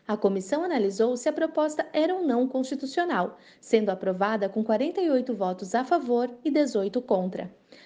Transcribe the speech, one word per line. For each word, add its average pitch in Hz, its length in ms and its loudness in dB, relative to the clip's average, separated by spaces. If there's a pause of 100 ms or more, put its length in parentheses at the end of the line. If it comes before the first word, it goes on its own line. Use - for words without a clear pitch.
A 214 80 0
comissão 196 480 0
analisou 233 540 2
se 240 100 -4
a 302 60 2
proposta 311 580 0
era 320 220 2
ou 381 100 -2
não 254 240 2
constitucional, 262 920 -2 (200)
sendo 214 300 2
aprovada 190 580 0
com 220 160 -2
quarenta 262 380 0
e 339 80 2
oito 254 240 2
votos 185 400 -4
a 240 100 2
favor 247 460 0 (160)
e 311 60 0
dezoito 233 500 0
contra. 185 500 -2 (340)